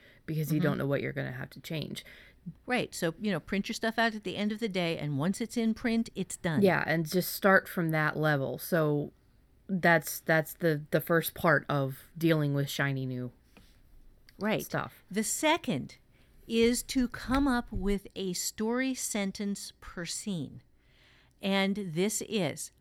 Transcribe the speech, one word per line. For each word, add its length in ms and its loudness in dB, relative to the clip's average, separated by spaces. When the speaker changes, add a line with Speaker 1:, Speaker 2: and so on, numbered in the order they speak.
Speaker 1:
because 260 -2
you 80 4
Speaker 2:
Mm-hmm. 80 4
Speaker 1:
don't 100 2
know 80 -2
what 140 0
you're 120 -4
gonna 200 -6
have 180 -10
to 100 -18
change. 440 -8
Speaker 2:
Right. 280 -2
So, 260 -2
you 120 0
know, 80 0
print 280 -2
your 60 -6
stuff 240 -2
out 160 2
at 80 -10
the 140 -6
end 160 -2
of 80 -8
the 80 -2
day, 280 0
and 220 -2
once 220 0
it's 160 -6
in 180 2
print, 400 0
it's 220 -6
done. 260 0
Speaker 1:
Yeah, 240 6
and 240 2
just 240 0
start 340 4
from 220 0
that 260 2
level. 420 2
So 540 0
that's, 520 2
that's 340 0
the, 260 2
the 80 4
first 340 2
part 340 4
of 360 -2
dealing 380 4
with 160 0
shiny 340 -2
new 280 -6
Speaker 2:
Right. 260 0
Speaker 1:
stuff. 460 -6
Speaker 2:
The 140 0
second 720 0
is 380 4
to 240 0
come 380 0
up 240 0
with 360 0
a 160 -4
story 600 -2
sentence 880 -4
per 240 -10
scene. 560 -6
And 500 0
this 340 0
is 440 -2